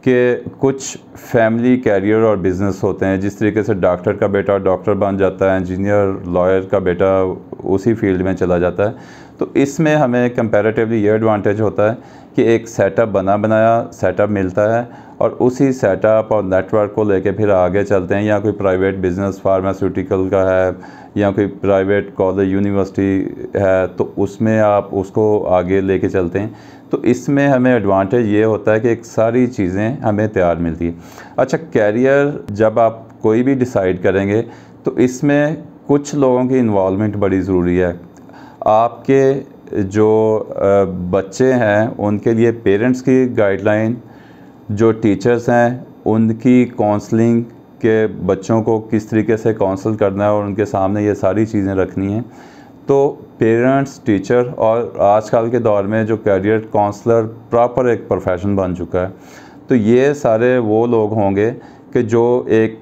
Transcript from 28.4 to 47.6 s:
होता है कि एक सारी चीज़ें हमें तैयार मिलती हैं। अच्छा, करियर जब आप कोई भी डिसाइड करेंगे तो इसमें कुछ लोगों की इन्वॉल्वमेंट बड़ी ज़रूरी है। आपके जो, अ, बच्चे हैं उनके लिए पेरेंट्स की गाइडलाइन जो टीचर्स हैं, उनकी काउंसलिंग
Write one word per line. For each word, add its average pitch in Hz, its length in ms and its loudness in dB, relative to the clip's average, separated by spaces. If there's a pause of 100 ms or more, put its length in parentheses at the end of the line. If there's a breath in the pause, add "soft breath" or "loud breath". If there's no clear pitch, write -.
होता 107 280 0
है 110 80 2
कि 120 80 0
एक 113 160 -2
सारी 117 420 0
चीज़ें 107 520 -4
हमें 107 300 -2
तैयार 87 280 0
मिलती 85 300 -4
हैं। 85 120 -6 (400 loud breath)
अच्छा, 131 200 0
करियर 135 920 0
जब 107 280 2
आप 113 300 0 (140)
कोई 110 200 2
भी 135 120 2
डिसाइड 98 480 0
करेंगे 101 440 0 (380 loud breath)
तो - 140 -4
इसमें 143 640 0 (240)
कुछ 143 260 0
लोगों 127 320 2
की 131 120 0
इन्वॉल्वमेंट 104 580 0
बड़ी 95 240 0
ज़रूरी 90 360 0
है। 87 240 0 (680 loud breath)
आपके 135 920 2 (240)
जो, 107 680 2
अ, - 40 -10 (560)
बच्चे 98 420 0
हैं 110 440 0
उनके 104 360 -2
लिए 113 200 2
पेरेंट्स 113 480 0
की 131 280 2
गाइडलाइन 107 680 0 (760 loud breath)
जो 110 220 2
टीचर्स 113 580 0
हैं, 120 360 0 (200)
उनकी 113 600 2
काउंसलिंग 113 760 0 (380)